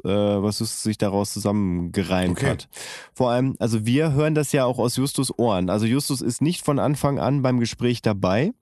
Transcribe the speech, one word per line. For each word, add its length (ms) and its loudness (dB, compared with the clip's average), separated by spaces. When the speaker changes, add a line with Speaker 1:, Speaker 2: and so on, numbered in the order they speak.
Speaker 1:
äh, 60 -2
was 480 0
Justus 240 -6
sich 160 -2
daraus 340 0
zusammengereimt 1040 0
Speaker 2:
Okay. 140 -2
Speaker 1:
hat. 180 -8
Vor 160 0
allem, 280 0
also 280 0
wir 260 2
hören 220 2
das 180 0
ja 140 4
auch 120 0
aus 180 0
Justus 420 -2
Ohren. 320 2
Also 160 2
Justus 340 0
ist 220 -2
nicht 200 0
von 160 2
Anfang 400 0
an 220 2
beim 200 2
Gespräch 420 -2
dabei 600 2